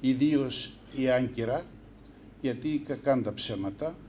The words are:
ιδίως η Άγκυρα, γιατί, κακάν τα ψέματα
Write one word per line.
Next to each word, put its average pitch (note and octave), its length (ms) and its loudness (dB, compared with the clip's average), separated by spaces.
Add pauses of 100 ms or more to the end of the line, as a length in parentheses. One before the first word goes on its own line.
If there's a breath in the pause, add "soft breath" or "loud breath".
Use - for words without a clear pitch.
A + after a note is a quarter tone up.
ιδίως C3 720 2 (220)
η C3 140 2
Άγκυρα, B2+ 560 0 (760)
γιατί, C#3+ 460 -2
κακάν C3 360 2
τα G2+ 100 -2
ψέματα G2+ 640 -4 (140)